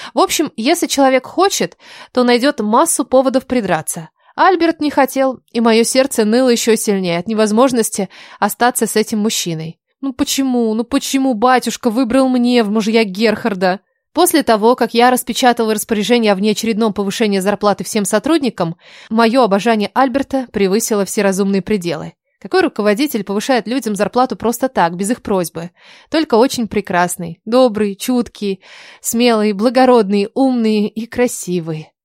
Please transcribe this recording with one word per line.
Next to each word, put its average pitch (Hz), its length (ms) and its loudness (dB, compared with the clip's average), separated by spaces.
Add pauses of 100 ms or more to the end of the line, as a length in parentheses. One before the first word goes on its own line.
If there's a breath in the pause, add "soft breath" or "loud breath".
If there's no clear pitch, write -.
(140 loud breath)
В 233 40 0
общем, 330 380 0
если 302 300 0
человек 262 400 2
хочет, 339 500 -2 (360 loud breath)
то 254 120 0
найдёт 247 360 2
массу 247 440 0
поводов 254 400 2
придраться. 175 640 -4 (280 soft breath)
Альберт 339 440 2
не 294 100 -2
хотел, 262 500 0 (120)
и 233 80 -2
моё 226 240 4
сердце 262 400 0
ныло 240 240 2
ещё 233 260 2
сильнее 190 440 -2
от 175 100 -8
невозможности 220 800 0 (300 loud breath)
остаться 233 480 0
с - 100 -8
этим 220 220 0
мужчиной. 165 600 -4 (220)
Ну 269 140 -6
почему, 247 580 -2
ну 220 120 -2
почему 269 500 -2
батюшка 240 560 0
выбрал 262 380 2
мне 247 340 2
в 202 80 -2
мужья 220 340 2
Герхарда? 202 760 -2 (340)
После 330 280 2
того, 226 340 2
как 233 180 -2
я 240 160 4
распечатала 233 640 0
распоряжение 214 580 0
о 190 40 2
внеочередном 214 580 -2
повышении 202 440 -2
зарплаты 196 460 0
всем 208 220 -4
сотрудникам, 220 720 -2 (340 loud breath)
моё 233 320 2
обожание 208 500 0
Альберта 262 600 -2
превысило 202 520 0
все - 160 -4
разумные 196 400 0
пределы. 170 540 -4 (260)
Какой 370 220 0
руководитель 214 600 -2
повышает 214 440 -2
людям 226 260 -4
зарплату 208 420 0
просто 254 340 -2
так, 175 260 0
без 196 140 -4
их 240 100 -4
просьбы? 175 500 -6 (400 soft breath)
Только 302 260 0
очень 233 300 2
прекрасный, 175 800 -4
добрый, 214 500 0
чуткий, 214 640 -4 (420 loud breath)
смелый, 226 500 2
благородный, 220 840 2
умный 226 520 0
и 220 200 -8
красивый. 170 840 -4 (120)